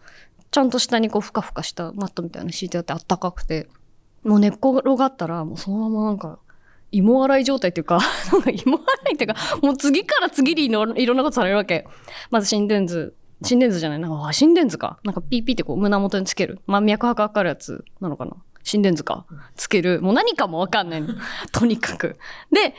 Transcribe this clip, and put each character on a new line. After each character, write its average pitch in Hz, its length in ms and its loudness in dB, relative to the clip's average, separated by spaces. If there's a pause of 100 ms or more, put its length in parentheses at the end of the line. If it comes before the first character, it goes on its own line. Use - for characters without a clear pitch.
(520)
ち - 80 2
ゃ 269 40 4
ん 254 60 2
と 254 80 -2
下 240 220 0
に 220 100 0
こ 208 100 -2
う、 - 20 -4
ふ - 100 -12
か 214 100 -2
ふ - 120 -10
か 202 100 -8
し - 100 -10
た 170 200 -10
マ 196 140 -6
ッ - 60 -12
ト 180 80 -8
み 170 80 -8
た - 100 -14
い - 20 -10
な - 40 -10
の 170 60 -8
敷 - 160 -8
い - 20 -8
て 175 80 -6
あ 170 40 -4
っ - 20 -8
て、 143 100 -8
あ 165 40 -6
っ - 60 -12
た 180 140 0
か 180 140 -4
く - 100 -12
て、 - 260 -6 (560)
も 214 120 2
う 208 40 6
寝 208 100 6
っ - 20 -2
転 262 300 0 (140)
が 262 120 2
っ 262 80 -4
た 175 100 -6
ら、 165 180 -6
も 165 120 -10
う - 20 -12
そ - 140 -8
の 220 180 -2
ま 220 120 -2
ま 214 40 0
な 214 60 0
ん 202 80 -4
か、 160 180 -14 (540)
芋 220 320 6
洗 269 160 4
い 269 40 0
状 269 160 0
態 180 120 0
っ - 20 -14
て 165 80 -4
い - 20 -4
う - 20 -6
か、 175 140 2 (140)
<laughs> - 180 -6
な - 60 6
ん - 60 4
か 247 80 4
芋 254 260 4
洗 539 340 0
い 320 40 0
っ - 20 -8
て - 80 0
い - 20 -6
う 220 60 0
か、 - 300 -4
も 285 80 6
う 269 60 0
次 285 280 2
か 571 160 0
ら 349 80 0
次 285 240 2
に 320 120 0
い 247 40 0
ろ-、 220 140 2 (120)
い 254 100 2
ろ 240 100 4
ん - 20 2
な 262 60 2
こ 302 60 2
と - 60 -6
さ 240 80 2
れ 185 60 2
る 202 80 2
わ 202 80 0
け。 175 220 -2 (420)
ま 226 120 2
ず 202 40 -2
心 208 220 0
電 202 180 2
図、 170 300 -6 (260)
心 247 160 2
電 247 140 6
図 180 80 0
じ 160 80 -2
ゃ - 20 -2
な 147 60 -4
い、 151 40 -6
な 170 80 -4
ん 160 40 -4
か、 147 160 -6
あ、 147 40 -4
心 302 220 6
電 339 160 4
図 - 80 -6
か。 - 260 -6
な 208 80 -4
ん - 40 -6
か 180 60 -4
ピ 240 180 -2
ー 220 40 -2
ピ 247 100 0
ー - 20 0
っ - 20 -4
て - 60 -2
こ 139 100 -4
う、 - 40 -2
胸 202 200 2
元 196 220 0
に 190 80 -4
つ - 80 -6
け 196 100 -2
る。 - 220 -12
ま 196 100 2
あ、 202 40 4
脈 214 260 2
拍 233 160 0
測 208 200 -2
る 175 60 0
や 139 60 -4
つ - 280 -14 (160)
な 185 100 -6
の 143 60 -6
か - 100 -10
な。 - 100 -12 (280)
心 208 180 0
電 190 140 4
図 - 100 -8
か。 - 200 -6 (300)
つ - 120 -8
け 190 140 2
る。 175 200 2
も 185 100 2
う - 20 4
何 403 220 0
か 226 120 -2
も 170 120 -6
わ 185 80 -2
か 202 160 -2
ん 175 60 -8
な 165 80 -6
い 156 40 -6
の。 185 120 -6 (180)
<laughs> - 220 -12
と 226 120 0
に 226 120 2
か - 180 -6
く。 - 220 -6 (340)
で、 370 280 2